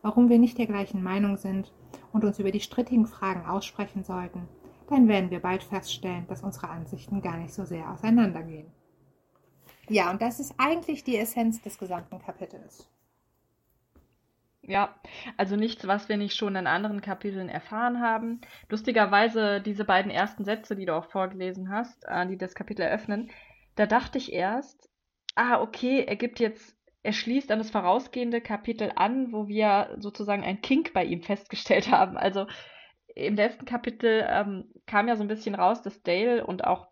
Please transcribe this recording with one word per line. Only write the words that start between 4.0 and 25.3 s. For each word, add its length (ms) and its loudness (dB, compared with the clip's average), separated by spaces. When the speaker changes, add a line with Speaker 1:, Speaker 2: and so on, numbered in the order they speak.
Speaker 1:
sollten, 460 -8
dann 180 8
werden 240 4
wir 80 -4
bald 240 -2
feststellen, 640 -8
dass 160 -10
unsere 260 -8
Ansichten 520 -8
gar 160 -6
nicht 160 -10
so 120 -6
sehr 260 -8
auseinandergehen.“ 760 2
Ja, 240 4
und 100 -2
das 200 -2
ist 160 -10
eigentlich 480 0
die 120 0
Essenz 440 0
des 160 -14
gesamten 420 -10
Kapitels. 680 -16
Speaker 2:
Ja, 300 0
also 220 0
nichts, 300 -2
was 200 0
wir 100 0
nicht 200 -2
schon 180 -2
in 120 -2
anderen 340 0
Kapiteln 480 -8
erfahren 500 -4
haben. 400 -2
Lustigerweise, 920 2
diese 220 -4
beiden 260 2
ersten 360 -2
Sätze, 320 -4
die 80 -8
du 100 0
auch 160 -4
vorgelesen 580 -4
hast, 380 -8
äh, 200 -2
die 100 -6
das 180 -8
Kapitel 280 -6
eröffnen, 460 -2
da 120 4
dachte 300 2
ich 140 -6
erst, 580 -4